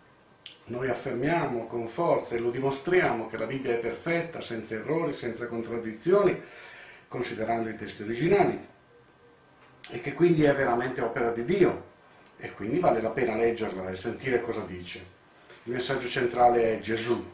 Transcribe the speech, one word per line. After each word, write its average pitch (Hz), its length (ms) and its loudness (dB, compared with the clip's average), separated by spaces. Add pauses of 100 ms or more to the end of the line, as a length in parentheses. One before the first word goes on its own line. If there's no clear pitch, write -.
(680)
Noi 123 200 -4
affermiamo 123 800 -2
con 117 200 -4
forza - 480 0
e 117 40 0
lo 120 120 0
dimostriamo 135 760 2
che 113 80 -6
la 110 80 -4
Bibbia 131 300 -2
è 117 40 0
perfetta, 165 600 -4
senza 113 360 -6
errori, 143 360 -2
senza 117 340 -6
contraddizioni, 117 920 0 (680)
considerando 113 640 -4
i 107 80 -8
testi 104 240 -10
originali, 123 680 2 (1200)
e 117 100 -8
che 143 140 -6
quindi 160 300 6
è 139 100 6
veramente 123 480 0
opera 117 280 0
di 117 140 -2
Dio, 180 400 4 (540)
e - 140 -12
quindi 117 260 -2
vale 127 240 4
la 113 80 -2
pena 117 260 0
leggerla 98 540 0
e 92 60 -6
sentire 117 440 -2
cosa 107 200 -4
dice. 90 440 -10 (600)
Il 120 100 -6
messaggio 123 340 -2
centrale 120 680 4
è - 20 -8
Gesù, 110 420 0 (120)